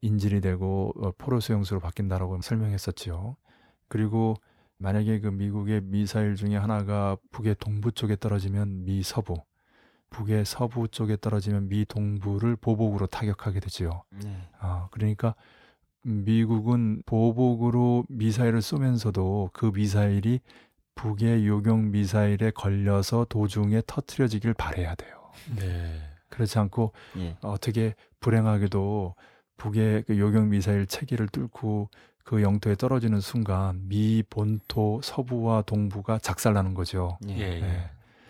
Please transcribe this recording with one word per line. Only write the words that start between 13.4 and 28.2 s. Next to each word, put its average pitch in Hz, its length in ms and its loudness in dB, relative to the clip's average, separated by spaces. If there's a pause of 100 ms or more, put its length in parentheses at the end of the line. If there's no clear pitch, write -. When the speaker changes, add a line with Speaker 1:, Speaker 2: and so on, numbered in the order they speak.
Speaker 1:
되지요. 90 500 -6
Speaker 2:
네. 98 480 -12
Speaker 1:
아, 90 320 -6
그러니까 107 460 -2 (720)
미국은 110 1000 2
보복으로 120 1040 4
미사일을 113 520 2
쏘면서도 104 920 0
그 110 200 0
미사일이 104 680 2 (540)
북의 110 520 2
요격 104 320 4
미사일에 104 720 2
걸려서 101 800 2
도중에 107 580 2
터트려지길 117 640 -2
바라야 85 420 -4
돼요. - 360 -18 (240)
Speaker 3:
네. 87 460 -6 (260)
Speaker 1:
그렇지 113 320 0
않고 104 320 0 (260)
Speaker 2:
예. 87 240 -6
Speaker 1:
어떻게 107 540 -2 (240)
불행하게도 101 960 2 (400)